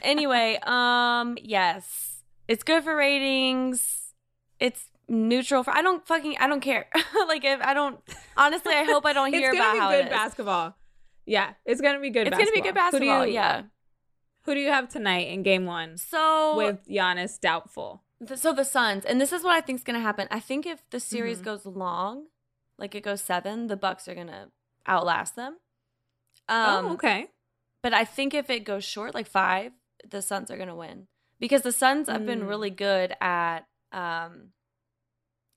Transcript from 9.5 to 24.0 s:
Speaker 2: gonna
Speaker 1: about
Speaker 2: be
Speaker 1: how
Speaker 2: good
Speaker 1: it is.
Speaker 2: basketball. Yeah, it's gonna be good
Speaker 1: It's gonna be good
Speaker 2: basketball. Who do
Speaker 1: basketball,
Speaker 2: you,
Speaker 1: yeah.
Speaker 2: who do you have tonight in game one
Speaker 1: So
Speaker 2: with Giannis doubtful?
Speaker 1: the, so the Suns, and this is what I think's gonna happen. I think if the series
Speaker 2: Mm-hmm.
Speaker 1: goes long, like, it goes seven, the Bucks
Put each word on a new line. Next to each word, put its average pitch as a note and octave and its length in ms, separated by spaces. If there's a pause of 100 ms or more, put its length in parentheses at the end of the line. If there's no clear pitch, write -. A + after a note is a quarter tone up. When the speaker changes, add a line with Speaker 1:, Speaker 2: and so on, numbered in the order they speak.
Speaker 2:
gonna B3+ 120
Speaker 1:
about G#3+ 100
Speaker 2:
be A3 40
Speaker 1:
how G3 120
Speaker 2:
good F#3 100
Speaker 1:
it - 60
is. - 40
Speaker 2:
basketball. G3+ 680 (500)
Yeah, G#3 280 (100)
it's A#3+ 160
gonna C#4 200
be C#4 100
good A3 160
Speaker 1:
It's A3 100
gonna G#4+ 160
be G4+ 80
good F#4+ 140
Speaker 2:
basketball. F4 260
Who - 0
do C4+ 60
Speaker 1:
basketball, C4+ 200
Speaker 2:
you, A3+ 60
Speaker 1:
yeah. F#3 300 (800)
Speaker 2:
who D4 120
do C#4+ 60
you C#4 80
have C4 220
tonight F3+ 380
in F#3 140
game F#3 220
one E3 320
Speaker 1:
So D#4 600
Speaker 2:
with G#3 300
Giannis F3+ 540
doubtful? - 600 (180)
Speaker 1:
the, A#3+ 160
so D#4 160
the C4+ 120
Suns, A3 420
and B3 140
this C#4 120
is E4+ 100
what F4 120
I D#4+ 80
think's C4 200
gonna A#3+ 180
happen. G#3 300
I A3 100
think C#4+ 260
if E4 240
the B3 100
series A#3 380
Speaker 2:
Mm-hmm. F#3 80
Speaker 1:
goes G#3 200
long, F#3+ 600 (520)
like, G3+ 160
it G#3 80
goes G3+ 200
seven, G3+ 460
the G3+ 80
Bucks F#3+ 300